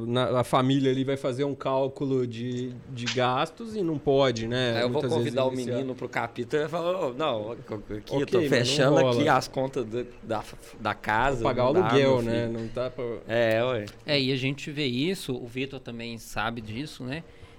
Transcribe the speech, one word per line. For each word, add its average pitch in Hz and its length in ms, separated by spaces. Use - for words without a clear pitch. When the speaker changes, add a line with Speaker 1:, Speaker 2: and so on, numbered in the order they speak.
Speaker 1:
na, 123 360
a - 20
família 135 480
ali 135 120
vai 135 140
fazer 135 260
um 143 120
cálculo 135 720
de, 123 460
de 120 140
gastos 127 720
e 214 60
não 165 160
pode, 135 500
né? 120 280
Speaker 2:
Aí 120 80
eu 123 60
vou 135 120
Speaker 1:
Muitas 135 80
vezes - 80
Speaker 2:
convidar 120 280
o 127 80
Speaker 1:
iniciar. 123 240
Speaker 2:
menino 131 180
pro 127 120
capítulo 120 540
e 156 60
vai - 20
falar, 175 380
"Ô, 123 80
não, 120 380
aqui 113 180
eu 110 60
Speaker 1:
Ok, 104 240
Speaker 2:
tô - 160
Speaker 1:
mas 143 140
não 165 180
Speaker 2:
fechando 135 480
Speaker 1:
rola. 120 220
Speaker 2:
aqui 147 80
as 127 200
contas 135 360
do, 117 220
da, 107 220
da 107 140
casa, 120 480
Speaker 1:
Pagar 127 220
Speaker 2:
não 127 80
Speaker 1:
o - 20
Speaker 2:
dá, 180 160
Speaker 1:
aluguel, 135 280
Speaker 2:
meu 120 40
Speaker 1:
né? 117 260
Speaker 2:
filho." 117 120
Speaker 1:
Não 113 80
tá 123 240
pra 127 120
Speaker 2:
É, 113 360
ué. 123 220
Speaker 3:
É, 147 160
e 127 100
a 139 40
gente 135 340
vê 147 160
isso, 139 480
o 123 140
Vitor 131 320
também 117 400
sabe 113 420
disso, 113 420
né? 139 200